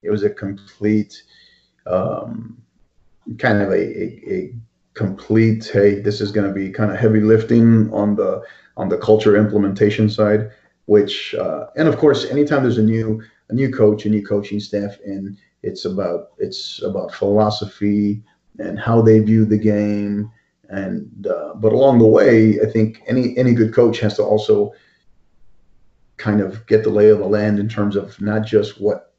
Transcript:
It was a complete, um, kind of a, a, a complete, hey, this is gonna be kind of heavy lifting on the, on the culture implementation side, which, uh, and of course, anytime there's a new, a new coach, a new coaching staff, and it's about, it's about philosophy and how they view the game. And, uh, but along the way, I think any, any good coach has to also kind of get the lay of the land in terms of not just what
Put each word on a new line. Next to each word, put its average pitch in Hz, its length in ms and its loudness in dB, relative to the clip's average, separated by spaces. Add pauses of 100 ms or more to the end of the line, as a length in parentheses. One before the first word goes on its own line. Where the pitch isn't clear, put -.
It 107 60 -8
was 104 140 -2
a 104 80 0
complete, 104 800 -6 (720)
um, - 720 -6 (800)
kind 107 240 0
of 98 80 -2
a, 95 60 0
a, - 580 -6
a - 220 -8 (400)
complete, 110 760 0
hey, 101 280 2
this 104 220 -4
is 101 100 -4
gonna 98 200 -2
be 95 200 -6
kind 107 180 -2
of 92 80 -6
heavy 110 220 2
lifting 113 720 4
on 104 220 0
the, 95 260 -4 (360)
on 92 120 -6
the 87 80 -2
culture 107 400 4
implementation 104 720 0
side, 107 400 0 (380)
which, - 480 0
uh, - 400 -6
and - 120 0
of 139 120 0
course, - 260 2
anytime 143 380 0
there's 113 160 0
a - 20 2
new, 110 400 0 (280)
a - 40 -8
new 131 180 -2
coach, 104 360 0
a - 20 -2
new 104 160 0
coaching 104 340 -4
staff, 101 460 -8
and 98 320 -12 (240)
it's 92 240 -10
about, 95 540 -6
it's - 420 -10
about 95 320 -8
philosophy 104 1080 -2 (340)
and 101 220 -10
how 117 240 2
they 110 160 6
view 110 260 2
the 107 140 0
game. 104 720 -2 (380)
And, 98 580 -10
uh, - 300 -6
but 107 160 2
along 123 260 4
the 110 80 8
way, 110 520 6
I 107 60 2
think 110 400 -2
any, 120 320 -2
any 123 160 2
good 110 180 2
coach 117 280 2
has 107 160 -2
to 104 80 -2
also 104 500 0 (1400)
kind 104 240 -2
of 95 240 -8
get 107 180 2
the 107 60 0
lay 104 200 6
of 104 100 6
the 95 80 -4
land 104 320 0
in 104 100 -4
terms 101 260 -4
of - 240 -6
not 107 280 -4
just 101 340 0
what 104 380 -4